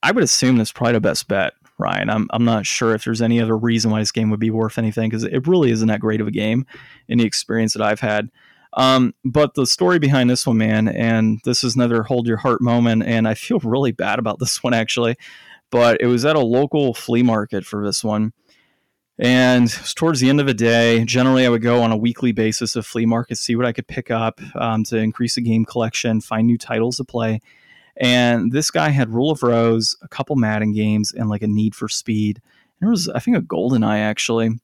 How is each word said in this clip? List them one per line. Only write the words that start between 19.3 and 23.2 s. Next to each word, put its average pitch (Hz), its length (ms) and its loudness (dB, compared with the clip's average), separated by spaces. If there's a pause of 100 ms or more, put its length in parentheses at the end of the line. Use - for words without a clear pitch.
it 110 120 -4
was - 160 -10
towards 160 260 0
the 131 100 4
end 143 100 2
of 139 60 0
the 131 80 0
day. 117 500 4
Generally, 127 400 2
I 123 60 4
would 117 120 2
go 120 200 2
on 113 100 2
a 110 40 0
weekly 117 360 0
basis 110 400 -2
to 113 100 -4
flea 117 220 -4
market, 113 320 0